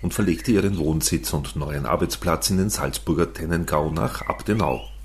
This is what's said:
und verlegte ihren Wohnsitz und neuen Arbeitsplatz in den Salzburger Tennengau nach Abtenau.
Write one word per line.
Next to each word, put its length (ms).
und 100
verlegte 380
ihren 260
Wohnsitz 560
und 240
neuen 300
Arbeitsplatz 640
in 80
den 100
Salzburger 640
Tennengau 560
nach 400
Abtenau. 580